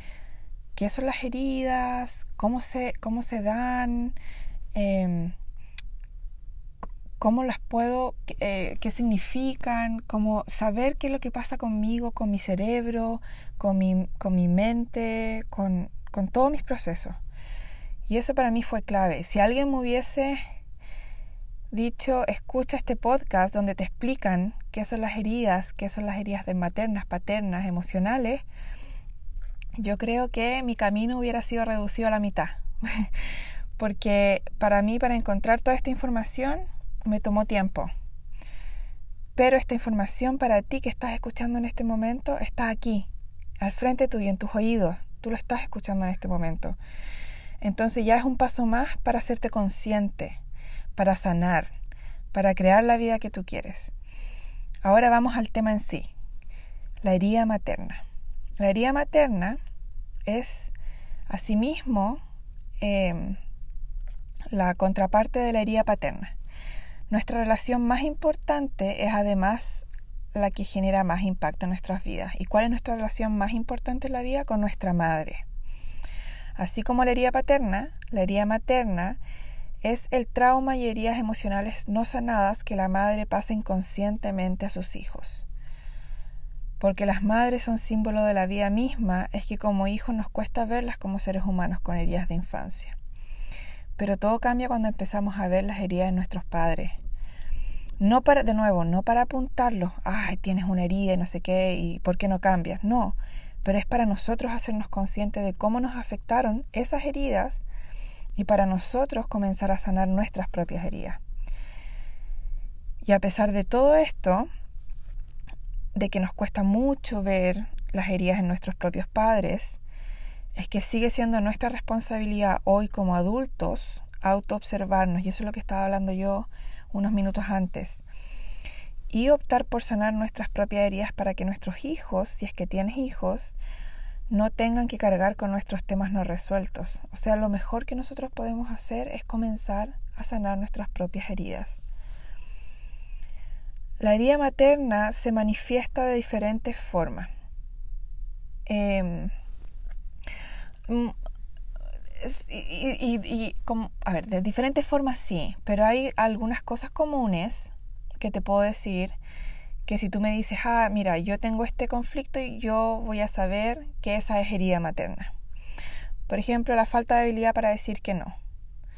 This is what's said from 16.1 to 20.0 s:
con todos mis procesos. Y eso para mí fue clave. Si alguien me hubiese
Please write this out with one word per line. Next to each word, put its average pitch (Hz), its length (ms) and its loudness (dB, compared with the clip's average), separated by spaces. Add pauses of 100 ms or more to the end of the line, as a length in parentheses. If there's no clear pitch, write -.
con 196 180 0
todos 262 200 6
mis 294 140 2
procesos. 185 500 -2 (920)
Y 214 100 2
eso 240 160 0
para 254 180 4
mí 233 120 2
fue 220 180 -2
clave. 185 440 2
Si - 140 0
alguien 254 300 4
me 269 80 2
hubiese 254 600 0 (1300)